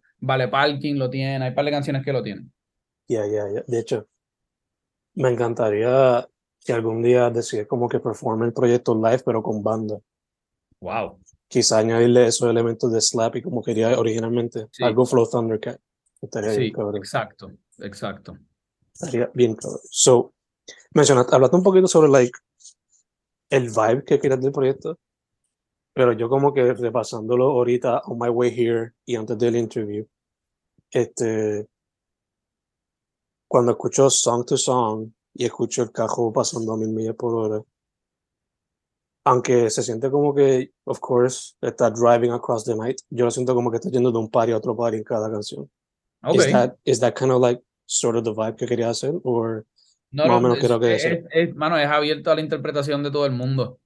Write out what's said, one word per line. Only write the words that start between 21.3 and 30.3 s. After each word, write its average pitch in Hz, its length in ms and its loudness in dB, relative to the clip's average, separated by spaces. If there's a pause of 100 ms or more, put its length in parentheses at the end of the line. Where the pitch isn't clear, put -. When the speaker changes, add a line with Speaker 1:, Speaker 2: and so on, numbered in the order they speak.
Speaker 2:
hablaste 131 220 6
un 180 80 4
poquito 190 240 6
sobre, 156 220 6
like, 127 280 4 (1120)
el 127 200 2
vibe 110 340 0
que 143 160 2
querías 135 220 0
del 139 100 0
proyecto, 143 480 -4 (920)
pero 123 180 4
yo 113 160 -2
como 139 260 2
que 127 200 2
repasándolo 117 720 -2
ahorita 123 600 2
on 117 140 -8
my 120 80 -2
way 120 220 2
here 117 420 -2 (140)
y 120 100 -4
antes 107 220 -6
del 117 180 2
interview, 110 500 -4 (840)